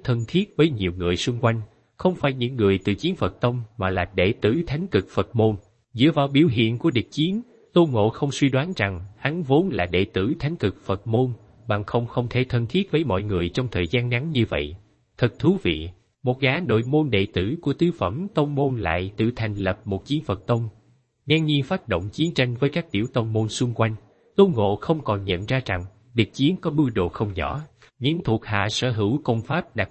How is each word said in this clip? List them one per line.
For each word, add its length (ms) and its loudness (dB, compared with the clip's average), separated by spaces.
thân 140 0
thiết 280 0
với 140 4
nhiều 260 -2
người 200 0
xung 240 -2
quanh, 200 2
không 180 0
phải 180 -2
những 240 -4
người 280 4
từ 100 2
chiến 220 -2
Phật 240 -2
Tông 220 0
mà 140 -2
là 240 -2
đệ 260 4
tử 260 2
Thánh 200 -4
Cực 220 0
Phật 280 -4
Môn. 200 4
Dựa 180 4
vào 180 2
biểu 200 4
hiện 300 0
của 120 0
địch 200 -2
chiến, 320 -2
Tôn 180 4
Ngộ 180 4
Không 240 -2
suy 160 2
đoán 280 0
rằng 240 -2
hắn 240 -4
vốn 260 4
là 180 -2
đệ 180 2
tử 340 -2
Thánh 180 -4
Cực 280 -2
Phật 220 -4
Môn, 260 2
bằng 160 -2
không 220 -2
không 240 -2
thể 180 0
thân 180 0
thiết 240 0
với 140 0
mọi 180 0
người 260 -2
trong 220 -4
thời 160 -2
gian 220 -2
ngắn 220 -4
như 180 2
vậy. 260 -4
Thật 200 0
thú 240 4
vị, 260 -2
một 180 -2
gã 200 2
nội 260 2
môn 240 2
đệ 220 2
tử 300 -2
của 100 0
tứ 260 2
phẩm 360 -2
tông 200 0
môn 240 0
lại 380 -2
tự 200 2
thành 180 -4
lập 300 -2
một 200 -4
chiến 200 -2
Phật 220 -4
Tông, 220 0
ngang 180 2
nhiên 180 2
phát 260 -6
động 240 -2
chiến 220 -2
tranh 200 0
với 160 0
các 200 -6
tiểu 220 0
tông 200 -2
môn 160 0
xung 260 -2
quanh. 200 0
Tôn 160 6
Ngộ 240 2
không 280 -2
còn 200 -2
nhận 220 -2
ra 200 0
rằng 180 -4
địch 180 2
chiến 280 2
có 100 -4
mưu 240 2
đồ 140 2
không 260 -4
nhỏ. 280 -4
Những 260 -2
thuộc 200 0
hạ 260 -2
sở 200 -2
hữu 320 0
công 200 0
pháp 340 -4
đặc 140 -2